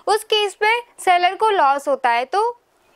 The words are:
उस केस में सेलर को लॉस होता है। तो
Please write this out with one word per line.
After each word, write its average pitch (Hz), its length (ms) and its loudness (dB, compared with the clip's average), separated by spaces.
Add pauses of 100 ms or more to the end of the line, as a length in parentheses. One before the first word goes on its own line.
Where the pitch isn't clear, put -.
उस 415 160 0
केस 415 400 -2
में 453 180 2 (180)
सेलर 359 360 0
को 440 140 0
लॉस 285 380 0
होता 269 220 -2
है। 233 160 0
तो 440 300 -2 (400)